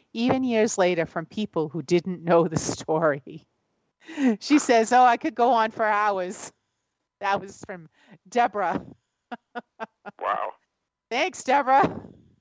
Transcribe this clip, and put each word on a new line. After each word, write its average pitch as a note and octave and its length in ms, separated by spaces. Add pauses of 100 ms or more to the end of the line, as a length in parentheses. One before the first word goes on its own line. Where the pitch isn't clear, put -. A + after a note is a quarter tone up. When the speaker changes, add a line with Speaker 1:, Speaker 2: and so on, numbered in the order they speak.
(120)
Speaker 1:
Even C4 320
years A3+ 320
later, F3+ 300
from E3 180
people E3 460
who E3 100
didn't F3 440
know E3+ 240
the D#3 100
story. - 920
<laughs> - 60 (840)
She D4 180
says, A3+ 340
"Oh, B3+ 120
I A#3+ 140
could D4+ 160
go A#3+ 180
on A3+ 180
for A3+ 140
hours." G#3 680 (680)
That G3 200
was G3 260
from F3 220 (400)
Deborah. G3+ 580
<laughs> - 60 (1300)
Speaker 2:
Wow. - 320 (580)
Speaker 1:
Thanks, C4+ 320
Deborah. C4+ 400 (580)